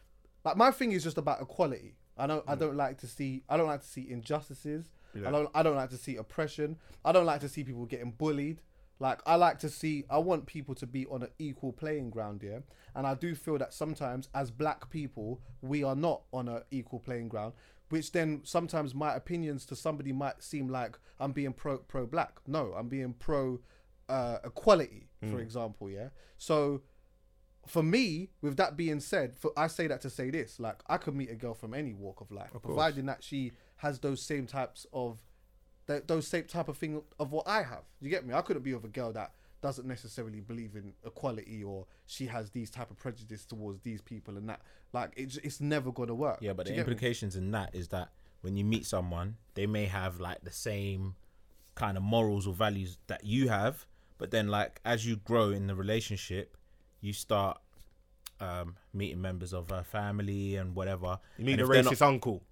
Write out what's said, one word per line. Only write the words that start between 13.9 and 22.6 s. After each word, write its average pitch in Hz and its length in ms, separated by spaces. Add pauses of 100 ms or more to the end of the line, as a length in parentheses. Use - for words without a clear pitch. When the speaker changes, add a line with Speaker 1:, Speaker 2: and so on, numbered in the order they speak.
Speaker 1:
as 139 160
black 151 380
people, 127 520 (220)
we 143 200
are 135 140
not 156 260 (100)
on 127 160
an 117 220
equal 127 300
playing 120 280
ground, 110 260 (340)
which 156 240
then 160 320
sometimes 160 500
my 147 200
opinions 156 520
to 135 100
somebody 143 360
might 135 300
seem 139 260
like, 127 300 (200)
"I'm 139 140
being 139 200
pro, 135 260
pro-black." 135 680
No, 135 300